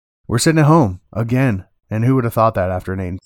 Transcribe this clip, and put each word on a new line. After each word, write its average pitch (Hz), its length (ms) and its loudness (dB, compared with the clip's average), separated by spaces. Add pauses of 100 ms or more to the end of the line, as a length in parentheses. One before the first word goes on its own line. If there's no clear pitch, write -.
(260)
we're 113 120 0
sitting 160 200 2
at 147 80 4
home 143 340 2 (120)
again. 117 520 -2 (240)
And 110 160 -4
who 131 120 2
would 123 80 0
have 117 100 -4
thought 110 220 2
that 92 160 -2
after 92 200 -6
an 95 60 -6
eight? 92 280 -8